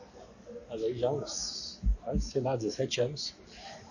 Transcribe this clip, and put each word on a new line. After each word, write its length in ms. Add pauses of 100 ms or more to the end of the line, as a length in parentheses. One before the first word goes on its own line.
(680)
mas 140
aí 140
já 140
uns, 680 (200)
quase, 200
sei 200
lá, 140
dezessete 460
anos. 320 (580)